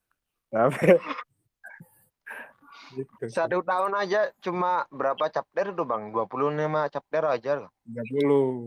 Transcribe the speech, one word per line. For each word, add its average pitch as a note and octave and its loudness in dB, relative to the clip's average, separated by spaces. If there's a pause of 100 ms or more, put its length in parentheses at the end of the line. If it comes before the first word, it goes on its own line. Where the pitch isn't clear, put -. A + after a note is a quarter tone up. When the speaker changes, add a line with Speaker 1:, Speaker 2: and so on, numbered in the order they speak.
(540)
Speaker 1:
Capek. C#3 6 (1900)
Gitu C3 -12
sih. A#2 -10
Speaker 2:
Satu E3+ 0
tahun F#3 0
aja G3+ 0
cuma F3+ 0
berapa C3+ -2
chapter - -2
tuh, F3 -2
Bang? A2 -4
Dua A2+ 0
puluh C#3+ 0
lima D3+ 0
chapter D#3 -4
aja C3+ -2
loh. G2+ -12 (120)
Speaker 1:
Tiga A#2 -10
puluh C#3 4 (240)